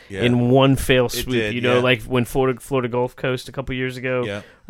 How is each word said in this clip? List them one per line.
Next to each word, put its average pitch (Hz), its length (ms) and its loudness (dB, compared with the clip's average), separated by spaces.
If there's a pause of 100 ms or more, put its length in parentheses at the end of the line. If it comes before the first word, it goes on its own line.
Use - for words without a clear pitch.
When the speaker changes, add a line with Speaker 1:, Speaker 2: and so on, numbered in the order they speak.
(100)
Speaker 1:
Yeah. 95 140 -8
Speaker 2:
in 123 260 2
one 135 260 6
fale 127 300 2
Speaker 1:
It - 60 -6
Speaker 2:
swoop. 123 220 -6
Speaker 1:
did, 110 200 0
Speaker 2:
You 120 80 -6
know, 123 140 2
Speaker 1:
yeah. 123 60 2
Speaker 2:
like 123 200 2
when 123 240 0
Florida, 131 340 0
Florida 127 280 -2
Gulf 123 280 -4
Coast 127 320 -4
a 123 40 -14
couple 135 220 -8
years 127 220 -6
ago, 127 300 -4
Speaker 1:
Yeah. 101 160 -6 (280)